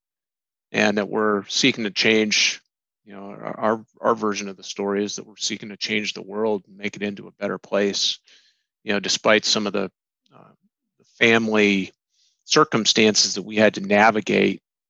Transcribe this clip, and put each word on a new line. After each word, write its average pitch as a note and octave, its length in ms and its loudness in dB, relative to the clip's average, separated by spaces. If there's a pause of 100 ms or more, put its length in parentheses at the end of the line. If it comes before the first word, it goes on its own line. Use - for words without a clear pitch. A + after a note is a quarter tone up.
(720)
and G#2+ 260 0
that G2 120 -4
we're G#2+ 380 -2
seeking A#2+ 360 -2
to G2+ 80 -6
change, A2 680 0 (420)
you G#2 100 -20
know, G2 120 -16
our, G#2+ 340 -12
our, A2 260 -2 (140)
our A#2 160 2
version G#2 320 -4
of F#2+ 80 -12
the F#2+ 80 -20
story G2+ 400 -4
is G2+ 140 -6
that G2+ 100 -14
we're G#2 100 -20
seeking - 320 -8
to F2 80 -14
change G#2+ 360 -4
the F#2 80 -12
world G#2 440 -4
and G2 120 -20
make G2+ 180 -8
it G2 80 -8
into G#2 240 -8
a - 40 -20
better G2 260 -6
place, - 640 -2 (640)
you G#2+ 100 -4
know, G2+ 60 0
despite G#2 440 2
some G#2+ 240 0
of G2 60 -4
the, F#2+ 180 -2 (420)
uh, - 180 -20 (480)
the - 60 -20 (140)
family G#2+ 720 4 (540)
circumstances G#2+ 920 2
that F#2+ 80 -8
we G#2+ 120 -10
had G#2 200 4
to F#2+ 60 -6
navigate. G2+ 800 2 (280)